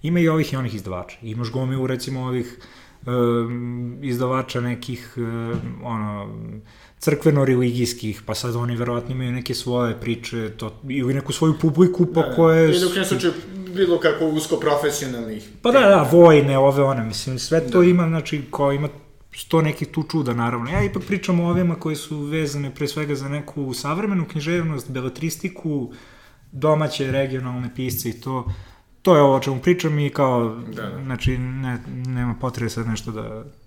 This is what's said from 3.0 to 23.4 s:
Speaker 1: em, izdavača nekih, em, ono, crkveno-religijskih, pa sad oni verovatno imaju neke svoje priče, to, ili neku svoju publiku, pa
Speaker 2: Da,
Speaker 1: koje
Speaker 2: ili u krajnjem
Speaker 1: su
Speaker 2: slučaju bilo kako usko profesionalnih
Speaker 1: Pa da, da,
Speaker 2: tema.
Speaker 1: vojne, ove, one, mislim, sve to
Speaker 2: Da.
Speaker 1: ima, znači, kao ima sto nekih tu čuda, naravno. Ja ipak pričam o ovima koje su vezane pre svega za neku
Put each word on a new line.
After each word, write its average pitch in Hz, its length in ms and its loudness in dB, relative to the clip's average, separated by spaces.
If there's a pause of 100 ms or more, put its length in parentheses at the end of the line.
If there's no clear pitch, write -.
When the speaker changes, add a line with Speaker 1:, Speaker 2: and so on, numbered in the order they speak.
Speaker 1:
em, 120 960 -2
izdavača 127 580 -2
nekih, 120 540 -8
em, 117 440 -6 (240)
ono, 107 520 -6 (680)
crkveno-religijskih, 127 1200 0
pa 110 140 -8
sad 120 200 -6
oni 120 200 -4
verovatno 120 360 -4
imaju 127 200 -4
neke 123 240 -6
svoje 123 400 -2
priče, 113 560 -6
to, 110 220 -10 (120)
ili 131 280 -2
neku 139 200 -4
svoju 160 220 2
publiku, 170 520 4
pa 160 140 2
Speaker 2:
Da, - 140 0
Speaker 1:
koje 165 300 6
Speaker 2:
ili 180 120 4
u 180 120 2
krajnjem 190 160 -2
Speaker 1:
su - 60 -4
Speaker 2:
slučaju 175 220 0 (360)
bilo 175 300 2
kako 160 280 2
usko 156 300 -2
profesionalnih 131 920 -2 (100)
Speaker 1:
Pa 240 120 2
da, 269 100 10
da, 214 60 8
Speaker 2:
tema. 175 260 8
Speaker 1:
vojne, 151 440 10
ove, 139 260 6
one, 131 200 0
mislim, 117 360 -6
sve 160 220 0
to 165 180 2
Speaker 2:
Da. 175 60 8
Speaker 1:
ima, 175 220 4
znači, 160 420 -2
kao 139 220 0
ima 143 180 -2 (440)
sto - 280 0
nekih 156 260 -2
tu 160 180 -4
čuda, 131 280 -2
naravno. 120 360 -2
Ja 196 140 0
ipak 196 200 -4
pričam 185 360 -2
o 170 100 0
ovima 175 260 2
koje 156 220 -4
su 151 220 -8
vezane 143 520 -4
pre 143 160 -6
svega 147 280 -4
za 135 140 -8
neku 143 440 -6